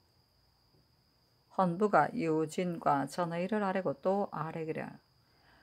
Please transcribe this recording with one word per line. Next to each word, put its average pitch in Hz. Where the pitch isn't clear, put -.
헌부가 180
유진과 160
전의를 180
아뢰고 185
또 196
아뢰기를 156